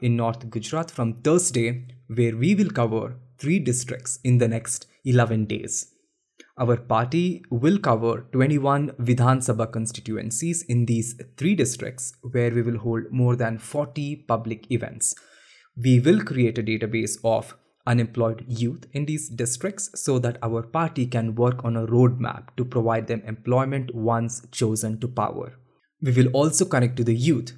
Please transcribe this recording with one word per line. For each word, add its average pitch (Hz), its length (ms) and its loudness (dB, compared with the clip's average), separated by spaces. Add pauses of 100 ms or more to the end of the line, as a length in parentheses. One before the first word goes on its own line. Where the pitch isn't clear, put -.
in 120 140 2
North 117 360 -2
Gujarat 156 420 -6
from 117 220 -2
Thursday, 123 760 0 (180)
where 113 300 0
we 151 180 4
will 196 160 2
cover 117 460 -2 (240)
three 165 180 0
districts - 640 -4
in 123 160 4
the 120 80 4
next - 400 -4 (180)
eleven 117 420 2
days. - 440 -6 (680)
Our 123 200 2
party 123 760 0
will 139 360 4
cover 113 260 2 (200)
twenty-one 139 580 2 (160)
Vidhan 127 400 4
Sabha 113 180 0 (120)
constituencies 110 880 -6 (120)
in 120 120 4
these 113 220 0 (280)
three 156 200 0
districts, - 560 -4 (180)
where 120 220 0
we 120 100 0
will 113 160 -2
hold 113 320 -4
more 123 240 2
than 113 240 -2
forty 147 560 -6 (140)
public 113 420 -4
events. 117 460 -2 (600)
We 123 220 6
will 120 300 4
create 123 300 0
a 113 40 -2
database 107 600 -2
of 110 320 0 (360)
unemployed 117 540 0
youth 120 460 -4
in 143 140 -4
these 151 220 -4 (120)
districts 180 500 -6 (120)
so 131 180 2
that 120 220 -2
our 113 200 -2
party 160 440 -2
can 113 280 -2
work 123 300 2
on 117 120 0
a 113 120 -2
roadmap 123 680 2
to 123 80 -2 (120)
provide 113 320 0
them 117 180 -4
employment 127 680 -2
once 117 480 -2 (120)
chosen 110 480 -2
to 120 80 -4
power. - 440 -4 (480)
We 127 120 2
will 123 160 6
also 147 360 2
connect 123 340 2
to 117 60 0
the 117 120 2
youth 127 420 0